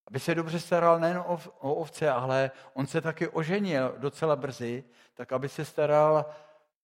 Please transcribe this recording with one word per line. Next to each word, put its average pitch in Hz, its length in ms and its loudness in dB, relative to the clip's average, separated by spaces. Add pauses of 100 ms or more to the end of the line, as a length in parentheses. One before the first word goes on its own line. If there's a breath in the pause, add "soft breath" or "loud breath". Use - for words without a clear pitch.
Aby 135 120 -6
se 165 160 0
dobře 165 240 -4
staral 170 400 4
nejen 170 180 0
o, 175 220 -4 (200)
o 139 160 -2
ovce, 156 360 -2
ale 131 400 0 (220 loud breath)
on 135 140 -4
se 160 140 -2
taky 160 260 -4
oženil 160 720 0
docela 143 380 0
brzy, 123 480 -6 (300 soft breath)
tak - 180 -12
aby 135 180 -2
se 151 160 -6
staral 151 600 4 (580 loud breath)